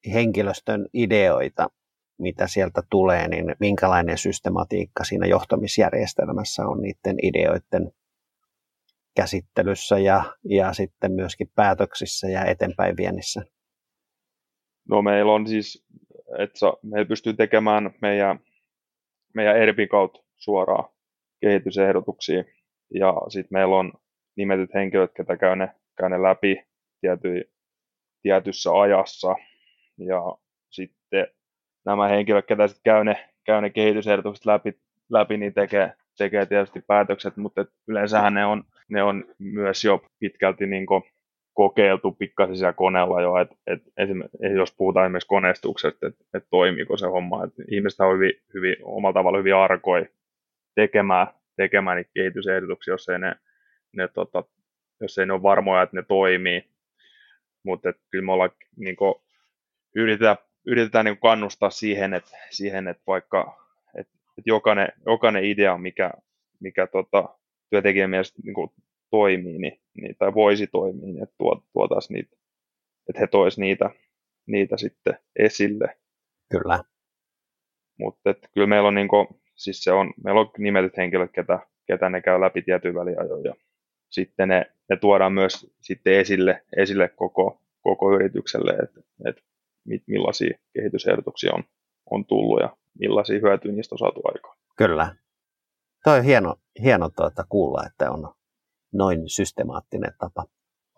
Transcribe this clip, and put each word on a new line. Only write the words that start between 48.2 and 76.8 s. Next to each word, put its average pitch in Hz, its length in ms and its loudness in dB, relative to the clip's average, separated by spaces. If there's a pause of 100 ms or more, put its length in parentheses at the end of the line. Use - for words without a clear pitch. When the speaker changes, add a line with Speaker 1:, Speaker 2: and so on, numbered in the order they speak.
Speaker 2:
hyvin, 92 300 -4
omalla 101 300 -2
tavalla 95 240 2
hyvin 98 180 2
arkoja 92 500 2 (680)
tekemään, 101 520 2 (280)
tekemään 95 420 0
niitä 87 160 -8
kehitysehdotuksia, 92 800 -4
jos - 160 -8
ei 90 100 -4
ne, 92 160 -6 (600)
ne, 92 120 -4
tota, 90 360 -6 (580)
jos 104 160 -10
ei 95 80 0
ne 98 80 -2
ole 92 100 -2
varmoja, 98 380 4
että 92 140 -2
ne 92 80 -8
toimii, 92 680 0 (920)
mut 95 220 -6
et 90 120 -6 (140)
kyllä 95 140 -6
me 92 60 -2
ollaan 92 200 2 (260)
niinku, 98 440 -4 (760)
yritetään, 110 420 2 (280)
yritetään 113 400 2
niinku 104 160 -4
kannustaa 107 480 2
siihen, 98 440 -4
et, 87 120 -6 (240)
siihen, 95 380 -8
et 87 200 -10
vaikka, - 580 -4 (320)
et, - 100 -14 (300)
et 107 100 -16
jokainen, 107 400 4 (180)
jokainen 107 400 2
idea, 101 320 2
mikä, 90 340 -4 (480)
mikä, 95 280 -4
tota, 95 420 -2 (400)
työntekijän 98 400 2
mielestä 95 340 -4
niinku 98 300 -8 (380)
toimii, 92 460 0
niin, 82 220 -10 (220)
niin, - 180 -14
tai 98 140 0
voisi 104 340 2
toimia, 95 380 -6
niin 92 180 -12
että - 140 -14
tuo-, - 260 -2 (100)
tuotaisiin - 420 -2
niitä, - 200 -12 (720)
että 95 100 -8
he 107 80 0
tois 95 300 2
niitä, 98 320 0 (560)
niitä 104 320 -2
sitten - 400 -4 (220)
esille. 107 580 0 (540)
Speaker 1:
Kyllä. 87 320 0 (1160)